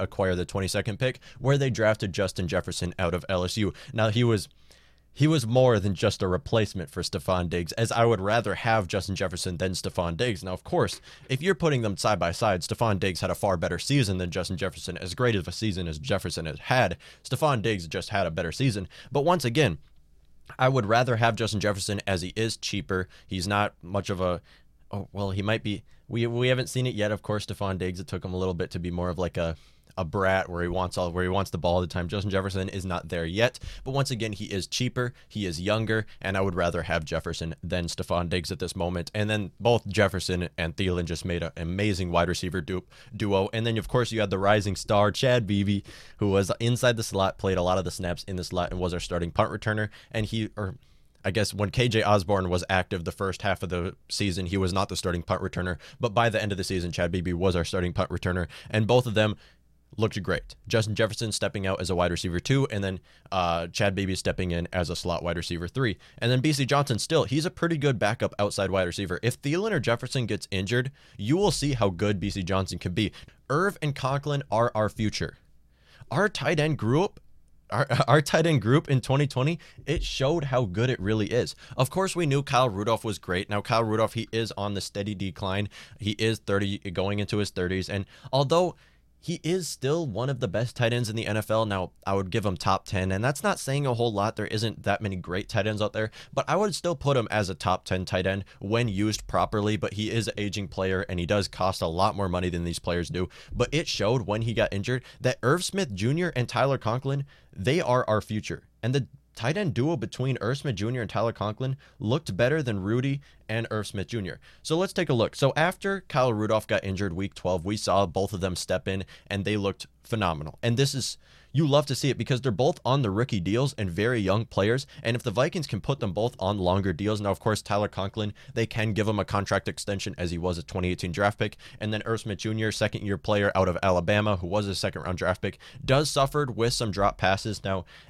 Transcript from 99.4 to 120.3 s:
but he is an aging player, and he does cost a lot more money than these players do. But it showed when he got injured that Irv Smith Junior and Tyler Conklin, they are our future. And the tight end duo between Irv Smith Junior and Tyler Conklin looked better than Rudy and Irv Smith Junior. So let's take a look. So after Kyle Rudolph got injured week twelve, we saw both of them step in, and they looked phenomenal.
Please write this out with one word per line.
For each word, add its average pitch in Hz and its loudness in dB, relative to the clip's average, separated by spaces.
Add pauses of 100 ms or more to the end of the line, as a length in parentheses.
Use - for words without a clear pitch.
but - -4
he 107 -2
is 113 0
an - -6
aging 104 -4
player, 95 0
and 90 -2
he 87 -2
does 101 2
cost - 0
a 90 0
lot 92 2
more 98 0
money 90 0
than 85 -2
these 85 -4
players 87 -2
do. 87 -2 (240)
But 120 0
it 160 0
showed 107 0
when 107 0
he 117 -2
got 107 2
injured 120 -2 (160)
that 127 0
Irv 165 2
Smith 185 -4
Junior 139 0
and 123 0
Tyler 127 2
Conklin, 135 -2 (260)
they 131 0
are 123 2
our 107 4
future. - -6 (200)
And 120 0
the 139 0 (280)
tight 120 -2
end 185 0
duo 147 2
between 131 -2
Irv 127 -2
Smith 135 -4
Junior 117 -2
and 101 -4
Tyler 113 0
Conklin 131 -4 (220)
looked 110 -2
better 135 4
than 104 -2
Rudy 127 0 (260)
and 113 -2
Irv 107 -2
Smith 98 -6
Junior. 95 -6 (240)
So 156 0
let's 185 0
take 175 0
a 143 4
look. 110 2
So 139 4
after 185 0
Kyle 127 4
Rudolph 107 2
got 107 2
injured 95 -2
week 95 -4
twelve, 90 0
we 104 -2
saw 98 4
both 95 -2
of 87 -4
them 92 0
step - -2
in, 95 -4 (220)
and 101 -2
they 104 0
looked 98 -2 (180)
phenomenal. 82 -2